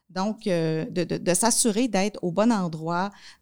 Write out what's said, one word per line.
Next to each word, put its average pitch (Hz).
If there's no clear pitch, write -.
Donc, 196
euh, 160
de, 175
de, 170
de 175
s'assurer 233
d'être 202
au 180
bon 208
endroit, 175